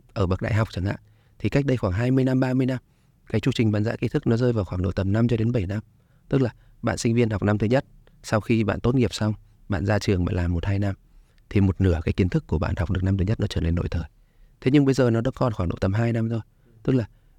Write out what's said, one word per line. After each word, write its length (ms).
ở 140
bậc 140
đại 120
học 180
chẳng 140
hạn, 140
thì 100
cách 160
đây 120
khoảng 160
hai 180
mươi 120
năm, 160
ba 140
mươi 140
năm, 100
cái 120
chu 100
trình 200
bán 120
rã 120
kiến 140
thức 180
nó 100
rơi 160
vào 120
khoảng 160
độ 100
tầm 200
năm 160
cho 100
đến 140
bảy 140
năm. 140
Tức 120
là 80
bạn 160
sinh 180
viên 140
học 140
năm 140
thứ 100
nhất, 180
sau 180
khi 220
bạn 160
tốt 160
nghiệp 180
xong, 200
bạn 160
ra 140
trường 260
bạn 100
làm 180
một 120
hai 140
năm, 160
thì 120
một 200
nửa 220
cái 100
kiến 160
thức 180
của 120
bạn 180
học 140
được 120
năm 140
thứ 80
nhất 140
nó 80
trở 140
nên 140
lỗi 160
thời. 120
Thế 100
nhưng 140
bây 80
giờ 160
nó 120
đã 140
còn 180
khoảng 160
độ 120
tầm 120
hai 200
năm 160
thôi. 100
Tức 100
là 120